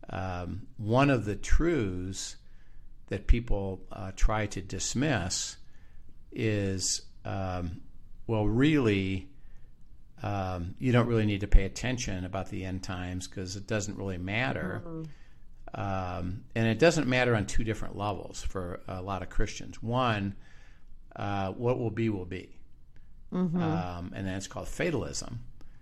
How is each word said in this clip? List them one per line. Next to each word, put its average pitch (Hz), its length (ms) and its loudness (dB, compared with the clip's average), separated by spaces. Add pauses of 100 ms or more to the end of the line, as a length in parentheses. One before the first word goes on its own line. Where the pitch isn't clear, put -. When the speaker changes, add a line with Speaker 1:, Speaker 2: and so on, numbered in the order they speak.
Speaker 1:
um, 90 580 -6 (100)
one 120 320 4
of 120 160 4
the 101 120 -2
truths 95 960 2 (720)
that - 200 -2
people, 101 540 4 (100)
uh, 95 240 -8
try 107 320 6
to 98 140 -6
dismiss 101 920 -2 (760)
is, 101 720 0 (200)
um, 92 580 -4 (460)
well, 110 200 2
really, 107 800 4 (920)
um, 92 580 -2
you 127 120 4
don't 120 160 8
really 113 180 4
need 101 160 2
to 104 60 -2
pay 101 180 10
attention 98 600 -2
about 92 240 -4
the 95 140 -6
end 92 200 -4
times 90 440 -4
'cause 95 300 -6
it 101 100 -10
doesn't 107 300 -2
really 98 200 -4
matter. 110 680 -2
Speaker 2:
Mm-hmm. 160 180 -6 (800)
Speaker 1:
Um, 92 600 -4 (120)
and 113 120 4
it 110 120 4
doesn't 160 280 8
matter 127 280 6
on 101 100 2
two - 180 4
different 107 340 -2
levels 101 460 -4
for 90 440 -4
a 92 140 -6
lot 95 200 -2
of 90 80 -6
Christians. - 540 0
One, 113 520 2 (800)
uh, 98 380 -2
what 120 260 2
will 117 120 0
be, 113 180 2
will 95 160 -2
be. 90 320 -8 (760)
Speaker 2:
Mm-hmm. 180 280 2
Speaker 1:
Um, 90 540 -2
and 95 120 -2
then 95 80 -2
it's 95 120 -4
called 95 220 -6
fatalism. 117 720 -2 (420)